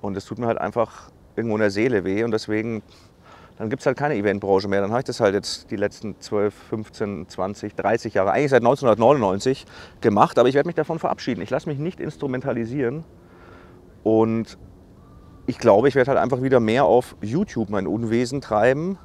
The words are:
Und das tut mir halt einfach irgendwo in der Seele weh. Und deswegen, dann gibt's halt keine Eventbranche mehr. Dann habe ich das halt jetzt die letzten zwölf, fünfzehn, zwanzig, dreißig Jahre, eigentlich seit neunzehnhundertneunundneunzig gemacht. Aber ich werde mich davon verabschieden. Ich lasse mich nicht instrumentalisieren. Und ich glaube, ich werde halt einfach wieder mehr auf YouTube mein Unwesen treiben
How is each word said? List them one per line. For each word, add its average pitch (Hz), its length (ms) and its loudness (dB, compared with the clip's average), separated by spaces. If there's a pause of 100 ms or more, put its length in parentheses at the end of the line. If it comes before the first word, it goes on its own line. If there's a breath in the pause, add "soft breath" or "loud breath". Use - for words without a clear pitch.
Und 101 140 -6
das 98 100 -8
tut 107 140 -12
mir 120 80 -4
halt 113 100 0
einfach - 540 -4 (260)
irgendwo 113 200 -2
in 110 40 0
der 107 100 4
Seele 104 340 0
weh. 98 200 0
Und 120 60 -2
deswegen, 110 520 -4 (760 loud breath)
dann 110 100 -6
gibt's 131 160 -6
halt 135 140 0
keine 147 160 -2
Eventbranche 101 540 2
mehr. 98 120 2
Dann 98 100 -2
habe 120 100 0
ich 135 40 -8
das - 160 -8
halt 101 140 4
jetzt - 360 -6
die 170 60 -6
letzten 151 440 -6
zwölf, 104 340 -2
fünfzehn, 101 720 -8
zwanzig, 101 460 -8
dreißig 110 400 -2
Jahre, 98 160 2
eigentlich 135 220 0
seit 120 100 4
neunzehnhundertneunundneunzig 117 1040 2 (340 loud breath)
gemacht. 117 380 4
Aber 123 100 6
ich 127 60 0
werde 143 140 2
mich 170 80 -6
davon 160 220 -4
verabschieden. - 440 -4
Ich - 80 -10
lasse 131 180 -4
mich 143 100 -6
nicht 160 220 -8
instrumentalisieren. 131 1040 -4 (1000 loud breath)
Und 110 540 2 (880)
ich - 140 -6
glaube, 113 300 6
ich 135 60 0
werde 135 180 2
halt 101 80 2
einfach 123 200 -2
wieder 131 180 2
mehr 117 280 2
auf 117 340 2
YouTube 113 480 -4
mein 101 180 -4
Unwesen 117 540 -2
treiben 135 640 0